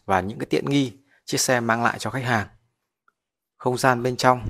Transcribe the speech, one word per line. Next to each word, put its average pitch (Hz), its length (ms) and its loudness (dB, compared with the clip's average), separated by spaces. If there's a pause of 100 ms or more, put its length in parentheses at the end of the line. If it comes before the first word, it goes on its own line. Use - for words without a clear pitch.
và 95 160 6
những 104 180 -6
cái 123 120 -8
tiện - 200 0
nghi 135 220 0 (320)
chiếc 139 140 -4
xe 123 220 0
mang 117 220 0
lại 113 160 0
cho 110 120 -6
khách 131 140 -6
hàng. 113 240 -2 (1080)
Không 123 220 -4
gian 123 240 2
bên 123 140 -2
trong 127 340 2